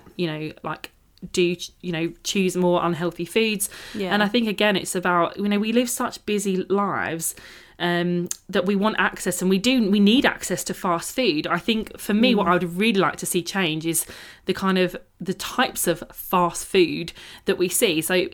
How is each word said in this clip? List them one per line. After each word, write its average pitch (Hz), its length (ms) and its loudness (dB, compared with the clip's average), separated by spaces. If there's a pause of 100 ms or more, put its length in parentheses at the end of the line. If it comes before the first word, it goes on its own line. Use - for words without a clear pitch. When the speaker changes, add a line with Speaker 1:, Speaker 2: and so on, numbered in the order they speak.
(160)
Speaker 1:
you 180 100 -2
know, 156 260 -6 (100)
like, - 280 -10 (420)
do 175 220 2
ch-, - 160 -12 (100)
you 175 120 -8
know, 165 200 -2 (120)
choose 185 320 0
more 180 280 2
unhealthy 170 400 -2
foods. 214 460 0 (240)
Speaker 2:
Yeah. 190 180 -4
Speaker 1:
And 208 100 2
I 202 60 2
think, 233 200 0
again, 208 280 2
it's - 180 -4
about, 175 440 2
you 202 100 -2
know, 202 100 2
we 220 140 0
live 240 160 2
such - 380 -6
busy 196 380 0
lives, 165 680 -2 (440)
um, 175 500 0 (200)
that 185 180 0
we 202 100 2
want 214 220 0
access, 190 420 -2
and 185 80 0
we 190 100 4
do, 233 320 2
we 208 100 4
need 226 260 6
access - 380 -4
to 190 100 -6
fast 170 400 -4
food. 170 320 2
I 170 120 0
think 220 400 -2
for - 140 -4
me, 233 220 6
what 196 120 2
Speaker 2:
Mm. 170 40 4
Speaker 1:
I - 40 6
would 175 220 0
really 202 240 2
like 156 160 2
to - 100 -8
see 175 160 0
change 160 440 -2
is 165 180 -2 (400)
the 190 80 -2
kind 190 240 0
of, 180 200 0 (240)
the 175 140 -6
types - 520 -4
of 170 160 -2 (100)
fast - 540 -2
food 165 460 0 (340)
that 190 100 0
we 180 140 0
see. 170 320 0
So 180 320 0